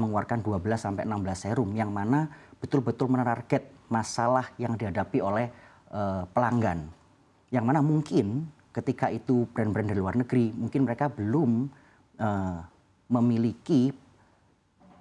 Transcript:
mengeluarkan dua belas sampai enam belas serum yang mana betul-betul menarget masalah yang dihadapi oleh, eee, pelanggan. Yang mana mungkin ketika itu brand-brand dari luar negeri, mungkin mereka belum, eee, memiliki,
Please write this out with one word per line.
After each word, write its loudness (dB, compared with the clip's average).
mengeluarkan -2
dua -2
belas -2
sampai -4
enam -4
belas -6
serum 0
yang -2
mana 0
betul-betul 0
menarget 0
masalah 0
yang -2
dihadapi -2
oleh, 0
eee, -2
pelanggan. 2
Yang 2
mana 4
mungkin 0
ketika -2
itu 2
brand-brand 0
dari 0
luar -2
negeri, 2
mungkin -2
mereka 0
belum, 0
eee, -2
memiliki, 2